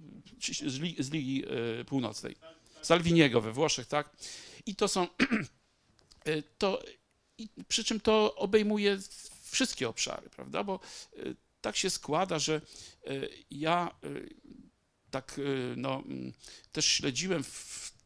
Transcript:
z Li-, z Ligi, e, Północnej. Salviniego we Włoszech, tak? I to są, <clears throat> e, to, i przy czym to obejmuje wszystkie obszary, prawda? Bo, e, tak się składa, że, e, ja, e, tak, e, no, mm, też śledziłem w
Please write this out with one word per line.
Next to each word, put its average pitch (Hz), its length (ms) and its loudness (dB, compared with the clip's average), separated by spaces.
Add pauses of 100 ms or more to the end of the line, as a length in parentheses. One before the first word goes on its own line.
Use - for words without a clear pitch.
(680)
z 131 120 -2
Li-, 165 200 -4
z 135 120 -4
Ligi, 135 320 -2 (360)
e, 120 60 -10
Północnej. 120 500 -4 (460)
Salviniego 165 600 6
we 110 100 -4
Włoszech, 135 360 0
tak? 147 220 -2 (560)
I 196 100 -6
to 208 120 2
są, 185 200 2
<clears throat> - 1160 -4
e, 151 160 0 (160)
to, 196 260 0 (540)
i 220 120 -12 (180)
przy - 160 0
czym 220 160 0
to 214 360 6
obejmuje 208 640 4 (520)
wszystkie - 380 0
obszary, - 400 -6
prawda? 67 340 -4
Bo, 190 160 -4 (340)
e, - 60 -14 (420)
tak - 160 -4
się 190 120 0
składa, 170 500 0
że, 151 220 0 (460)
e, 135 200 -4 (240)
ja, 160 520 0
e, 143 60 -8 (1000)
tak, - 280 -6
e, - 20 -4 (340)
no, 131 300 -2
mm, 127 280 -8 (380)
też 156 140 0
śledziłem 151 580 2
w - 480 -12 (140)